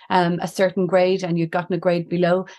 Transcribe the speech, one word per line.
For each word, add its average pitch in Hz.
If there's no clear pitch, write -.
um, 175
a 170
certain 185
grade 185
and 170
you'd 165
gotten 175
a 165
grade 175
below, 175